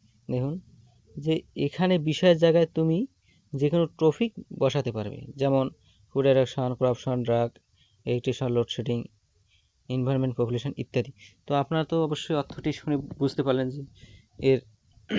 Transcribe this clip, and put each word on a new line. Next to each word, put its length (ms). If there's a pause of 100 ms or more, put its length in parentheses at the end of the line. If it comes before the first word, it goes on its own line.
(340)
দেখুন 200 (600)
যে 180 (320)
এখানে 300 (140)
বিষয়ের 340
জায়গায় 240 (100)
তুমি 200 (560)
যে 200
কোনো 120 (160)
টপিক 300 (300)
বসাতে 360
পারবে, 220 (220)
যেমন 240 (440)
ফুড 180
অ্যাডিকশন, 420 (100)
করাপশন, 380 (100)
ড্রাগ 220 (560)
এডিকশন, 520
লোডশেডিং, 420 (880)
এনভায়রনমেন্ট, 500
পপুলেশন 320 (120)
ইত্যাদি। 280 (340)
তো 60 (100)
আপনারা 300
তো 40 (120)
অবশ্যই 340
অর্থটি 380
শুনে 160 (260)
বুঝতে 260
পারলেন 260
যে 80 (680)
এর 100 (600)